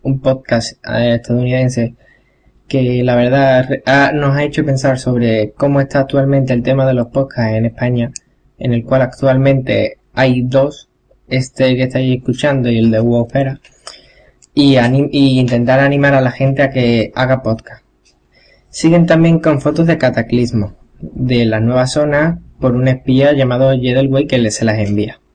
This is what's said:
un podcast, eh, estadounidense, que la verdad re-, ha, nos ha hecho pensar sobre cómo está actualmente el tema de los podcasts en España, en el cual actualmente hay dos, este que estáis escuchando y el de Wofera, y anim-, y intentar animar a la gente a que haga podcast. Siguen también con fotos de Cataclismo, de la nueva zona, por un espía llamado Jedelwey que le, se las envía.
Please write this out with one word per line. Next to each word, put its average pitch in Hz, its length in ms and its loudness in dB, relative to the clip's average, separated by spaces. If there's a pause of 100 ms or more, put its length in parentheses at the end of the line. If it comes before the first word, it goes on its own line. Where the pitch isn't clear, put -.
un 135 180 -4
podcast, 127 640 -4
eh, 117 300 -2
estadounidense, 123 760 -2 (720)
que 123 380 0
la 123 120 0
verdad 127 520 2
re-, 131 160 -4
ha, 139 280 2
nos 143 220 0
ha 147 100 0
hecho 147 200 -4
pensar 135 340 -2
sobre 113 540 0
cómo 139 280 0
está 139 200 -2
actualmente 135 520 0
el 120 100 0
tema 131 240 0
de 131 80 0
los 120 140 -2
podcasts 123 460 -4
en 113 120 0
España, 120 460 -4 (460)
en 120 140 -2
el 117 120 -2
cual 131 180 0
actualmente 131 960 0 (160)
hay 127 280 0
dos, 135 460 -2 (400)
este 131 480 -2
que 127 80 -2
estáis 131 320 -2
escuchando 131 540 -2
y 113 80 0
el 113 120 2
de 110 100 2
Wofera, 120 600 -2 (960)
y 139 200 4
anim-, 131 340 2
y 135 300 2
intentar 120 400 2
animar 143 340 2
a 135 60 4
la 127 100 0
gente 135 320 0
a 135 80 0
que 120 460 0
haga 127 260 0
podcast. - 400 -8 (840)
Siguen 165 360 2
también 165 360 2
con 151 200 0
fotos 160 260 0
de 160 120 0
Cataclismo, 117 760 -2 (260)
de 123 440 -2
la 110 140 0
nueva 127 300 0
zona, 151 520 0 (200)
por 123 160 0
un 127 100 0
espía 131 460 2
llamado 135 400 2
Jedelwey 135 560 0
que 131 100 0
le, 110 140 0
se - 120 -4
las 110 140 0
envía. 104 420 -4 (140)